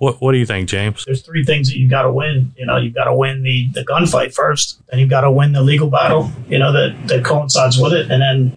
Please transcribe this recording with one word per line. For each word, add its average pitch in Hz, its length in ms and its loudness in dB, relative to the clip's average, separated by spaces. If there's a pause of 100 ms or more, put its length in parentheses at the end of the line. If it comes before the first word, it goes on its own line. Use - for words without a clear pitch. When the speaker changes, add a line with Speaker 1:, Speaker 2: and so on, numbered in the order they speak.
Speaker 1:
What, 131 220 -2
what 131 80 2
do 131 80 4
you 120 80 2
think, 95 220 -4
James? 101 360 -4
Speaker 2:
There's 131 180 -4
three 160 200 -4
things 143 260 0
that - 80 -2
you've 131 140 2
got 135 120 2
to 120 100 0
win. 135 440 -2
You 127 100 -10
know, 120 100 0
you've 120 180 -2
got 131 120 -2
to 127 100 0
win 135 260 -2
the, 127 300 -2
the 127 120 -6
gunfight 139 480 0
first, - 540 -2
then 127 140 -2
you've 135 100 2
got 135 120 2
to 139 100 2
win 143 180 2
the 139 100 2
legal 147 300 2
battle, - 400 0 (160)
you - 100 -2
know, 139 160 2
that, - 240 0 (120)
that 123 160 0
coincides 131 540 0
with 147 140 2
it. 151 160 0
And 127 140 2
then, 131 340 0